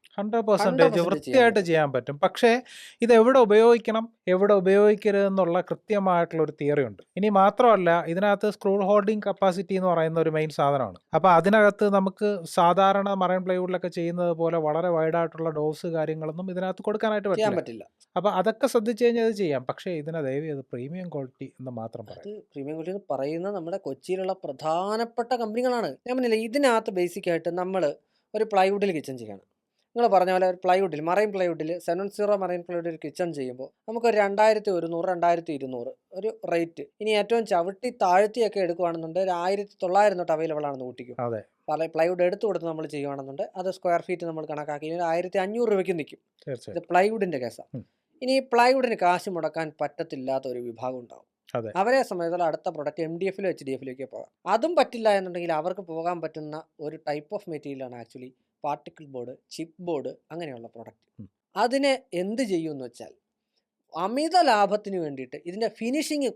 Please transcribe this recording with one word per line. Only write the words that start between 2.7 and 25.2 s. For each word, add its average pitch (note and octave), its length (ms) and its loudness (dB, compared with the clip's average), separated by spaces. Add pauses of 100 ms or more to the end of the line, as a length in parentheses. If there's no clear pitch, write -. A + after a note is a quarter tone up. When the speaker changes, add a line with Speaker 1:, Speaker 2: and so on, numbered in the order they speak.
Speaker 1:
ഇത് A#3 120 6
എവിടെ A#3+ 260 8
ഉപയോഗിക്കണം, A3+ 720 6 (140)
എവിടെ F#3+ 260 6
ഉപയോഗിക്കരുത് G3+ 720 4
എന്നുള്ള F#3 340 2
കൃത്യമായിട്ടുള്ള E3+ 800 0
ഒരു C#3+ 180 -4
തിയറി C#3+ 220 2
ഉണ്ട്. G#2 200 -8 (140)
ഇനി G3+ 120 2
മാത്രമല്ല, G3 760 6
ഇതിനകത്ത് G3 480 0
സ്ക്രൂ G3 300 -2
ഹോൾഡിംഗ് G#3 460 2
കപ്പാസിറ്റി F#3+ 460 0
എന്ന് F#3 140 0
പറയുന്ന E3 320 2
ഒരു D#3+ 100 2
മെയിൻ D#3 200 -2
സാധനമാണ്. C#3 500 0 (160)
അപ്പൊ D#3+ 140 4
അതിനകത്ത് G3+ 640 6
നമുക്ക് G3 520 0
സാധാരണ G3 680 4
മറൈൻ F#3 300 0
പ്ലൈവുഡിലൊക്കെ F#3 440 -2
ചെയ്യുന്നത് F3 460 -2
പോലെ E3 240 0
വളരെ D#3+ 320 0
വൈഡ് D#3+ 260 0
ആയിട്ടുള്ള E3 340 -2
ഡോസ് D#3 380 -4
കാര്യങ്ങളൊന്നും D#3+ 640 -4
ഇതിനകത്ത് F#3 320 -6
കൊടുക്കാനായിട്ട് G#3+ 440 -2
Speaker 2:
ചെയ്യാൻ G3+ 280 2
Speaker 1:
പറ്റില്ല. A#2 280 -6
Speaker 2:
പറ്റില്ല. - 340 -20
Speaker 1:
അപ്പൊ F3+ 120 2
അതൊക്കെ G#3 380 0
ശ്രദ്ധിച്ചു A#3 380 0
കഴിഞ്ഞാൽ A#3 200 2
അത് A3+ 60 2
ചെയ്യാം. D3+ 340 -2
പക്ഷേ F#3 260 -8
ഇതിനെ D#3+ 300 -6
ദയവ് C#3 240 -4
ചെയ്ത് D3 140 -6
പ്രീമിയം D3 500 -10
ക്വാളിറ്റി C#3 360 -10
എന്ന് B2+ 260 -12
മാത്രം A2+ 320 -12
Speaker 2:
അത് - 140 -16
Speaker 1:
പറയാം. G#3 220 -16
Speaker 2:
പ്രീമിയം C#3+ 360 -12
ക്വാളിറ്റി D#3+ 160 -8
എന്ന് G3 240 -6
പറയുന്ന D#3+ 360 -4
നമ്മുടെ F3+ 260 -8
കൊച്ചിയിലുള്ള F#3 560 -6
പ്രധാനപ്പെട്ട G3 1000 -4